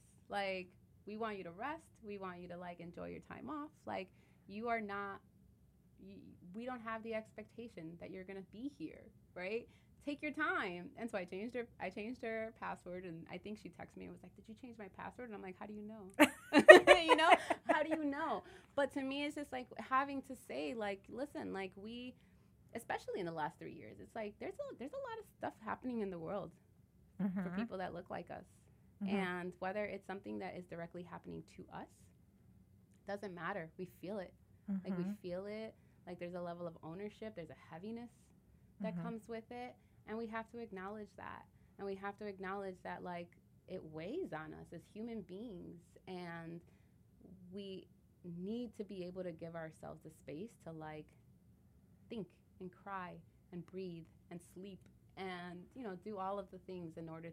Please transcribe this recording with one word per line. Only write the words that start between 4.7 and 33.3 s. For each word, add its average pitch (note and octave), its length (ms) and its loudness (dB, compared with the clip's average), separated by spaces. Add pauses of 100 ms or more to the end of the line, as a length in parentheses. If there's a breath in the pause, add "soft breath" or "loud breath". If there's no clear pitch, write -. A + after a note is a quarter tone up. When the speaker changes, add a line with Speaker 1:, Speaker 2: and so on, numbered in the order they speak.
Speaker 1:
not, G3+ 380 -2 (840)
y-, G3 120 -14 (400)
we A#3 100 -4
don't B3 160 -2
have A3+ 220 -2
the A3+ 100 0
expectation A3 840 -4
that - 100 -6
you're F#3 140 -6
gonna G3 180 -6 (100)
be B3 280 -4
here, - 240 -6 (320)
right? G3 320 0 (380 soft breath)
Take C#4+ 160 0
your D4+ 100 2
time. C#4 680 4
And A#3 120 -2
so A3 80 2
I F3+ 80 2
changed G3 300 -2
her, A#3+ 100 2 (140)
I F3 100 2
changed A3 320 -4
her A3+ 380 0
password, F3+ 460 -4
and E3 260 -4
I F3+ 60 -4
think G#3 240 -4
she - 80 -8
texted - 280 -10
me F#3+ 80 -6
and F3+ 80 -8
was F3 100 -12
like, F3+ 120 -16
"Did F#3+ 120 -18
you A3 140 -10
change A#3+ 160 -10
my G#3 100 -6 (100)
password?" A#3+ 320 -6
And G#3 60 -6
I'm G3 60 -6
like, F#3 180 -6
"How G#3+ 60 -6
do G#3 80 -6
you G#3+ 100 -4
know?" G#3+ 440 8 (240)
<laughs> F4 520 12
You D#4+ 120 10
know? D#4+ 140 8 (400)
How D#4 140 8
do D#4 60 0
you D#4 160 2
know? C#4 380 2 (320 loud breath)
But C#4 180 6
to C#4+ 80 2
me, C4+ 240 2
it's D4 100 0
just, D4 160 -4
like, B3+ 160 -2 (100)
having C4+ 460 4
to C4 120 -8 (120)
say, C4+ 260 0
like, G3+ 360 0
"Listen, A3+ 440 -4
like, F#3+ 220 -2
we," A#3+ 400 -8 (600 soft breath)
especially G#4+ 440 -2
in F#3 60 2
the E3 60 0
last D#3+ 280 0
three - 140 -8
years, A2 280 -12
it's G3+ 140 -12
like, G#3+ 240 -2
there's E4+ 160 -4
a, C#5 240 -4
there's C4 140 -6
a C#5 160 -2
lot A4+ 100 -4
of G4+ 60 -10 (120)
stuff - 160 -2 (100)
happening A3+ 360 0
in G3 100 2
the F3+ 100 -4
world E3 320 -2 (680)
for F3+ 80 4
Speaker 2:
Mm-hmm. F#3 300 2
Speaker 1:
people A3 220 0
that F#3 160 0
look F3+ 160 -6
like F3+ 220 -4
us. - 140 -6 (580 soft breath)
Speaker 2:
Mm-hmm. G3 120 4
Speaker 1:
And F3+ 440 4
whether G#3 260 2
it's G3 220 -4
something G3 320 -2
that F#3 180 -4
is F3+ 80 -6
directly E3+ 380 -6
happening E3+ 400 -6 (140)
to F#3 60 -10 (120)
us, F3 120 -6 (1200)
doesn't G3+ 280 -2